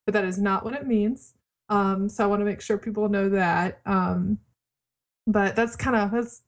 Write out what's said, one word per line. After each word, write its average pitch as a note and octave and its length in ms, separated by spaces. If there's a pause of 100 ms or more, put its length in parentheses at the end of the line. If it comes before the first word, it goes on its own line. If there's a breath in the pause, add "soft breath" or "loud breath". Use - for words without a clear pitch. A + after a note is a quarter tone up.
but G3+ 80
that G3+ 120
is F#3 140
not G3 240
what A3 100
it C#4+ 140
means. A3 460 (360)
Um, G3 400
so G#3+ 140
I G3+ 40
wanna G3+ 180
make G3+ 160
sure G#3 160
people G#3+ 320
know G3 200
that. F3+ 560
Um, F#3 540 (880)
but G3+ 280
that's A3+ 180
kinda, A3 360
that's, A#3 360